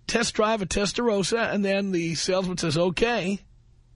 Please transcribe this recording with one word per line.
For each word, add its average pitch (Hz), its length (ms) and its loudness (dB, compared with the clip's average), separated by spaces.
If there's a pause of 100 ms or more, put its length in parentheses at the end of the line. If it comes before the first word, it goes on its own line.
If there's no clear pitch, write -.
test - 280 0
drive 220 260 2
a 185 40 -4
Testarossa, 208 840 0
and 202 140 0
then 196 260 0
the 170 240 -2
salesman 185 420 -2
says, 160 200 0
"Okay, 190 640 0 (560)